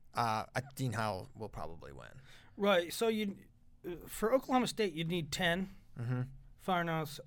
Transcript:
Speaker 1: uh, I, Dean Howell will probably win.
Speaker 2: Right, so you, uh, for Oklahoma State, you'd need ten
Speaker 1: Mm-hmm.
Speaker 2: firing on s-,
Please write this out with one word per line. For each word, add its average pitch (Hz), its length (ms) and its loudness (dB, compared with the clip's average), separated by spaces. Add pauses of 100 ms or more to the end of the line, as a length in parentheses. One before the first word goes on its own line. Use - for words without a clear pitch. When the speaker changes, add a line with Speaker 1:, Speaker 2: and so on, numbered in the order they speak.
(140)
Speaker 1:
uh, 110 300 2 (100)
I, - 60 0 (140)
Dean 131 180 -2
Howell 104 440 -2
will 110 120 -8
probably 80 440 -10
win. 64 160 -14 (480)
Speaker 2:
Right, 190 360 4
so 226 160 2
you, 214 280 0 (500)
uh, 175 60 -4 (140)
for - 280 0
Oklahoma 262 320 6
State, 208 280 0
you'd 160 140 0
need 170 240 0
ten 185 380 2 (300)
Speaker 1:
Mm-hmm. 123 220 0 (380)
Speaker 2:
firing 175 280 2
on 160 140 2
s-, - 240 -6